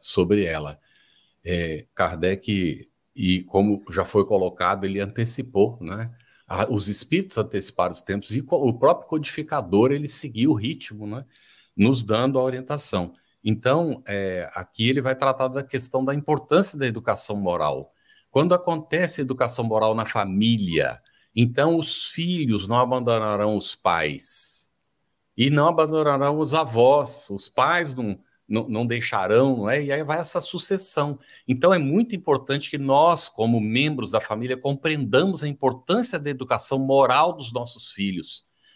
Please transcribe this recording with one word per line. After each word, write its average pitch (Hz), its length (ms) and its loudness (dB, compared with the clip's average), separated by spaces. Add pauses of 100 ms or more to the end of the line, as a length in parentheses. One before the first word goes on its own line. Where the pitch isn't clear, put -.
sobre 98 440 2
ela. 76 360 -6 (640)
É, 85 500 -4
Kardec, 90 920 -2 (260)
e 92 280 2
como 101 480 2
já 90 160 -2
foi 101 180 2
colocado, 95 600 0
ele 98 160 -4
antecipou, 113 840 -2
né? 104 280 -10 (380)
A, 92 240 -2
os 101 160 -2
espíritos 180 480 -4
anteciparam 98 560 -2
os - 80 -12
tempos 98 300 -6
e 113 100 -4
co-, 139 260 0
o 120 120 2
próprio 139 280 4
codificador, 139 840 0
ele 143 160 -4
seguiu 131 440 0
o - 20 0
ritmo, 107 520 -8
né? 117 200 -10 (500)
Nos 117 260 4
dando 120 360 0
a 127 40 4
orientação. 127 680 -4 (320)
Então, 131 640 0
é, 95 480 -4
aqui 110 340 -2
ele 135 140 2
vai 131 120 0
tratar 131 340 0
da 135 140 -6
questão 131 400 -4
da 135 120 0
importância 151 640 0
da 135 80 -2
educação 110 500 -2
moral. 80 560 -2 (380)
Quando 165 240 4
acontece 165 680 -2
a 143 40 -4
educação 131 400 -2
moral 110 300 2
na 110 120 -2
família, 95 920 0 (340)
então 131 420 2
os - 340 -6
filhos 151 560 -2
não 113 100 0
abandonarão 113 800 2
os - 200 -4
pais - 920 -2 (680)
e 123 120 4
não 147 200 4
abandonarão 151 680 2
os 147 140 0
avós, 135 800 4
os 101 180 -8
pais 151 460 0
não, 107 240 -4 (300)
não, 107 200 -2
não 113 180 -2
deixarão, 117 720 2
não 104 120 -2
é? 147 120 0
E 139 100 -4
aí 147 100 -2
vai 151 160 -2
essa 175 220 -4
sucessão. 170 800 -4 (280)
Então 131 260 4
é 180 60 4
muito 185 380 0
importante 139 520 -2
que - 80 -6
nós, 143 520 4
como 117 320 2
membros 120 500 -2
da 110 100 2
família, 120 360 -4
compreendamos 143 880 0
a 147 40 -4
importância 151 720 -2
da 147 100 -6
educação 131 520 -2
moral 135 520 4
dos 135 200 -12
nossos 120 400 -8
filhos, 95 520 -6 (320)